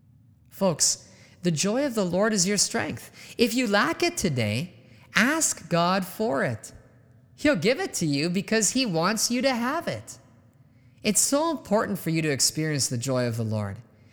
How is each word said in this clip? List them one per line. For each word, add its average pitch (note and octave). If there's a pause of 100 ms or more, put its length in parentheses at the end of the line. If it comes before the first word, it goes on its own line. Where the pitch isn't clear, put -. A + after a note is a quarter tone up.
(500)
Folks, - (340)
the F3
joy G3+
of B3+
the G#3
Lord F#3+
is F#3
your G3+
strength. - (280)
If A3+
you B3+
lack A3+
it F4
today, B2 (400)
ask C4
God F3+
for A#3+
it. A#2+ (600)
He'll G3
give A3
it -
to E3+
you D3
because G#3
he C4
wants F#3
you B3
to C4+
have C4
it. A#2 (840)
It's G#3
so D#4
important A3
for E3
you D#3+
to D#3
experience D3
the C3
joy B2+
of A2+
the A#2
Lord G#2+ (340)